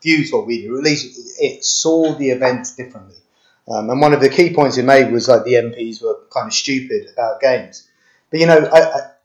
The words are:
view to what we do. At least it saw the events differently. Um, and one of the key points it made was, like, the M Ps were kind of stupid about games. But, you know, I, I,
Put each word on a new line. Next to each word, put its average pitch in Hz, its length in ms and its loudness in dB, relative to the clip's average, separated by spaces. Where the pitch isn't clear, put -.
view 156 220 0
to 127 120 -4
what 104 100 -4
we 113 160 -6
do. 120 160 -10
At 143 40 -8
least 127 560 -6
it 139 240 -4
saw 160 520 -2
the 135 160 -4
events 123 440 -4
differently. 95 420 -20
Um, 110 220 -6
and 131 100 -2
one 147 140 4
of 131 80 2
the 135 80 4
key 170 240 2
points 131 240 0
it 123 60 -2
made 131 280 4
was, 120 160 0
like, 117 160 4
the 120 120 2
M 117 160 -2
Ps 113 280 -12
were 110 200 -6
kind 123 140 -6
of 113 80 -8
stupid 131 580 -6
about 113 300 -6
games. 127 440 -2
But, 160 100 -4
you 165 60 4
know, 165 120 6
I, 160 80 8
I, - 200 0